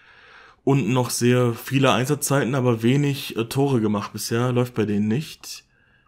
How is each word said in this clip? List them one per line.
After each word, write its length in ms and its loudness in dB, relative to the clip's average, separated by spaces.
unten 260 2
noch 180 0
sehe. 440 2
Viele 400 2
Einsatzzeiten, 640 0
aber 280 0
wenig, 540 0
äh, 80 -2
Tore 340 0
gemacht 320 -2
bisher. 400 -2
Läuft 240 0
bei 100 0
denen 220 0
nicht. 560 -6